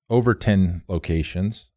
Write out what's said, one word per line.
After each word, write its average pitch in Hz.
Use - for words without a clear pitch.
over 120
ten 92
locations, 87